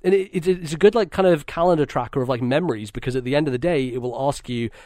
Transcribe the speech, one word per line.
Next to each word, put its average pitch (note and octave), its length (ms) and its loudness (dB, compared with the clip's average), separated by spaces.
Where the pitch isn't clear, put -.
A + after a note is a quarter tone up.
and F#3 80 2
it, G3 220 2
it, F3 120 -4
it's F3 280 -2
a D#3 40 -4
good, G3+ 160 6
like, G#3+ 160 0
kind F#3+ 160 2
of D#3+ 200 4
calendar E3+ 400 2
tracker B2+ 340 -4
of, B2 80 -2
like, B2+ 140 -2
memories, B2 480 0
because B2+ 260 -6
at B2 80 -4
the B2+ 100 -2
end D3+ 140 0
of C3 40 0
the B2 60 0
day, C#3+ 340 0
it B2 100 -6
will A#2+ 260 -6
ask - 220 -4
you, A#2 180 -2